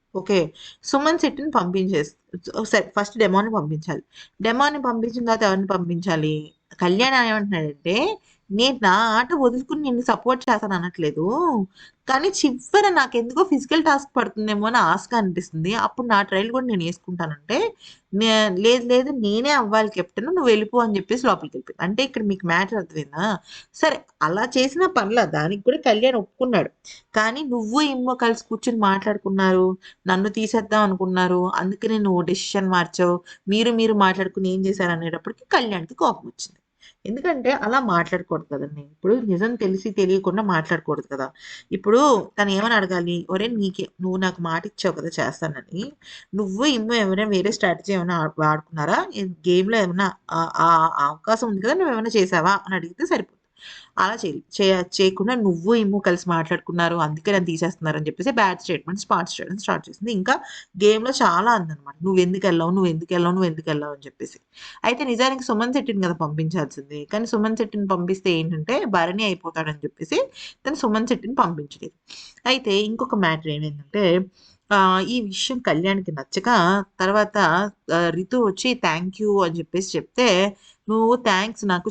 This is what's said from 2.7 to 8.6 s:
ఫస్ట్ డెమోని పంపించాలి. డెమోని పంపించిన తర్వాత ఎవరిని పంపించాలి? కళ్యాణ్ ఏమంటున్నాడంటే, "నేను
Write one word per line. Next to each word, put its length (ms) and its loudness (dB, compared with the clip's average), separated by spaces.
ఫస్ట్ 180 -4
డెమోని 320 2
పంపించాలి. 520 -4
డెమోని 400 0
పంపించిన 420 -4
తర్వాత 180 0
ఎవరిని 240 2
పంపించాలి? 840 -2
కళ్యాణ్ 480 2
ఏమంటున్నాడంటే, 920 -2
"నేను 320 2